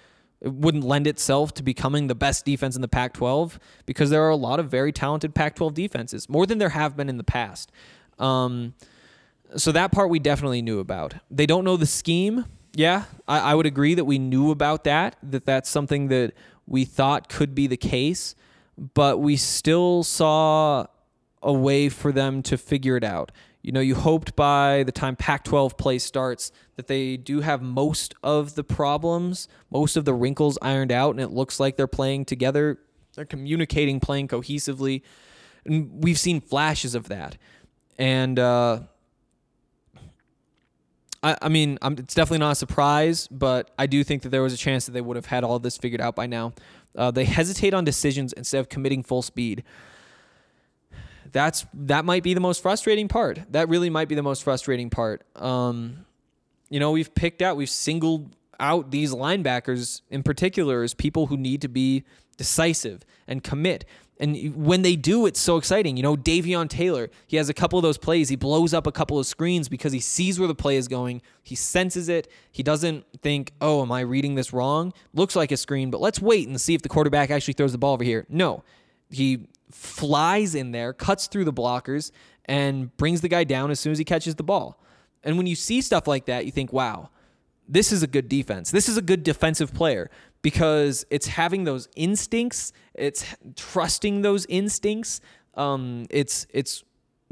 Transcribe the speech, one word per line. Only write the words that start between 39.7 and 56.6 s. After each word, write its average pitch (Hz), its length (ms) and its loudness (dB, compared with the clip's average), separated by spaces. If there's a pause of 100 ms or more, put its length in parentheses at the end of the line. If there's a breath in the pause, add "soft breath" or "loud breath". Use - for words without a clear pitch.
I, 156 200 2
I 156 60 0
mean, 151 340 2
I'm, 139 120 0
it's 127 200 -10
definitely 160 240 2
not 151 140 2
a 139 40 2
surprise, 151 720 2
but 131 500 -2
I 135 80 0
do 139 180 2
think 143 180 -2
that 135 60 -10
there 131 140 2
was 131 100 0
a 120 60 -8
chance 131 280 0
that 123 60 -12
they 123 80 -4
would 120 160 -6
have 117 100 -8
had 123 180 0
all 120 140 0
this 120 180 -4
figured 120 240 -4
out 120 140 -2
by 117 120 -4
now. 117 260 -6 (420 loud breath)
Uh, 123 160 0
they 127 140 0
hesitate 190 500 2
on 185 100 2
decisions 135 500 0
instead 135 260 -4
of 123 80 -6
committing 135 340 -2
full 127 200 -2
speed. 120 420 -6 (1700 loud breath)
That's, 147 420 0
that 143 300 0
might 180 180 2
be 180 120 2
the 185 60 2
most 180 220 0
frustrating 208 460 2
part. 175 320 0 (100)
That 160 180 2
really 175 220 2
might 160 180 0
be 156 60 -2
the 147 80 0
most 139 220 -4
frustrating 127 440 0
part. 113 460 -2
Um, 123 720 -4 (640)